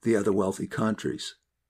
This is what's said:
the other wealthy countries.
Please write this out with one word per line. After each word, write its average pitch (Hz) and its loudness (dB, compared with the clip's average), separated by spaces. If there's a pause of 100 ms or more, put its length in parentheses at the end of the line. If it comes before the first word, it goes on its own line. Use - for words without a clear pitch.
the 113 4
other 101 2
wealthy 95 0
countries. - -4 (360)